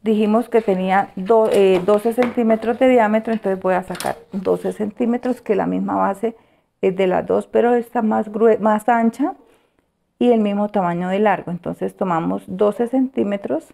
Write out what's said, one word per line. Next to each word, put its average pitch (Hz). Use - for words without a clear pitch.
dijimos 214
que 226
tenía 190
do-, 220
eh, 190
doce 208
centímetros 226
de 262
diámetro, 220
entonces 190
voy 185
a 185
sacar -
doce 185
centímetros, 240
que 208
la 185
misma 190
base 196
es 190
de 190
las 175
dos, 190
pero 233
esta 240
más 220
grue-, 214
más 214
ancha 233
y 240
el 226
mismo 208
tamaño 180
de 196
largo. 196
Entonces 180
tomamos 180
doce 208
centímetros. 254